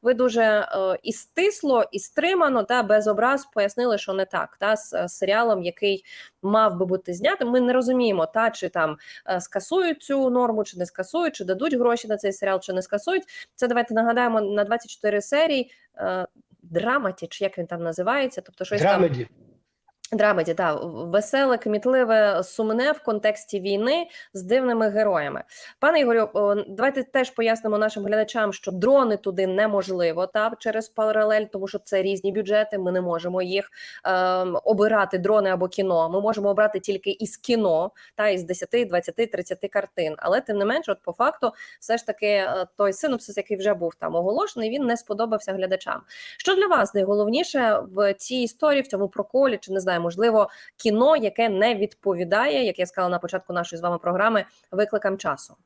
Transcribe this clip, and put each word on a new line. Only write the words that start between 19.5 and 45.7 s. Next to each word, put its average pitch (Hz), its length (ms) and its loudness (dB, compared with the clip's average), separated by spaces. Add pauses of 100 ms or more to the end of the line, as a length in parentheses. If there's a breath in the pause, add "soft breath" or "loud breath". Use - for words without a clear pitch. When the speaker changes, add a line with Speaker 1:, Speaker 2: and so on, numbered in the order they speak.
Speaker 1:
Драмеді, 196 420 2
та, 165 200 0
в-, 170 360 -8
веселе, 247 480 2
кмітливе, 214 840 2
сумне 226 480 0
в 294 100 -4
контексті 214 580 -2
війни 226 460 0 (280 loud breath)
з 190 80 -10
дивними 233 460 2
героями. 185 560 0 (360 loud breath)
Пане 311 200 4
Ігорю, 226 320 2
о, 202 220 2
давайте 233 480 -2
теж 254 280 0
пояснимо 226 480 0
нашим 214 260 -2
глядачам, 214 480 0
що 190 200 -8
дрони 220 440 4
туди 190 300 -2
неможливо, 185 800 0
та, 214 320 0
через 220 300 -4
паралель, 214 560 2
тому 196 240 -8
що 202 100 -8
це 190 240 0
різні 196 300 -2
бюджети, 214 460 0
ми 180 140 -2
не 185 80 0
можемо 175 420 -2
їх, 190 280 -4 (340 loud breath)
ем, 185 600 0
обирати, 208 540 2
дрони 196 320 2
або 185 180 0
кіно. 175 420 0
Ми 190 100 0
можемо 208 280 0
обрати 208 320 2
тільки 196 300 -4
із - 260 -6
кіно, 196 540 0 (240 loud breath)
та, 214 140 0
із 185 160 0
десяти, 208 400 -2
двадцяти, 180 420 -2
тридцяти 180 420 -6
картин. 175 500 -2
Але, 196 220 2
тим 208 180 -4
не 202 60 2
менше, 240 280 0
от - 100 -4
по 175 100 -6
факту, 240 400 0 (280 loud breath)
все 226 160 0
ж 226 100 -6
таки, 214 200 -4
е, 190 400 0 (100)
той 202 160 2
синопсис, 233 440 -4
який 202 200 -4
вже 196 180 0
був 170 200 -4
там 165 200 -6
оголошений, 220 560 0
він 269 160 -2
не 233 100 2
сподобався 214 560 -4
глядачам. 190 480 -4 (380 loud breath)